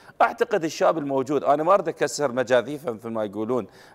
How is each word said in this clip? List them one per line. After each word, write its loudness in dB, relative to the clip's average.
أعتقد 0
الشاب 0
الموجود، -2
أنا 2
ما 6
أريد 0
أكسر -2
مجاذيفه 0
مثل -10
ما -4
يقولون، -4